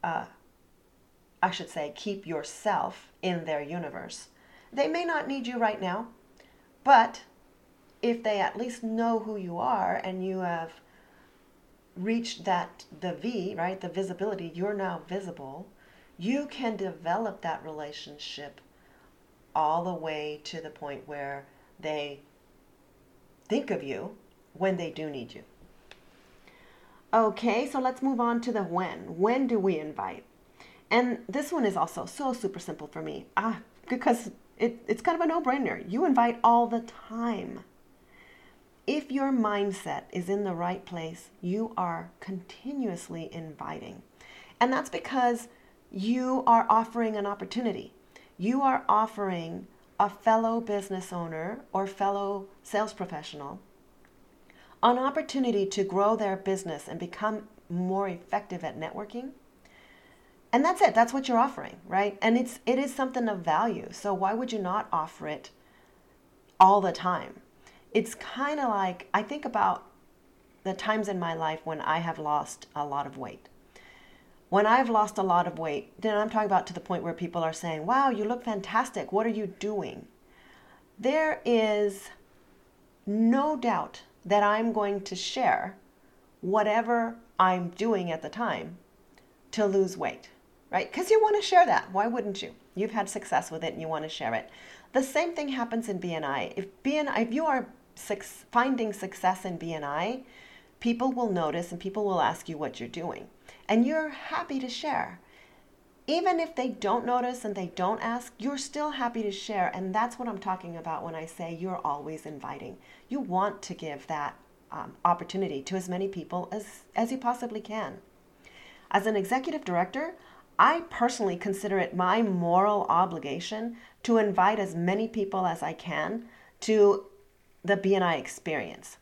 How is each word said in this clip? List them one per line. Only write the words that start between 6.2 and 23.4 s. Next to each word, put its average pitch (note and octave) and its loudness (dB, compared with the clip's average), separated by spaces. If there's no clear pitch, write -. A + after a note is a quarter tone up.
but A#3+ 8
if A#3 0
they G#3+ 2
at - 0
least A#3 -6
know A3+ 2
who G#3+ -4
you F3+ -6
are G#3 2
and F#3 -4
you F#3+ -2
have E3+ -4
reached A3 -4
that, - -2
the F3+ -2
V, G#3 -4
right, F#3 -2
the F3+ -8
visibility, F#3 -4
you're F#3+ -2
now F#3 -4
visible, E3+ -10
you C4 -2
can A#3 -4
develop F#3+ -4
that E3 -4
relationship D3 -12
all D#3 4
the F3+ -2
way D3+ -4
to E3 -8
the D#3 -12
point C#3+ -12
where C#3+ -8
they D3 -4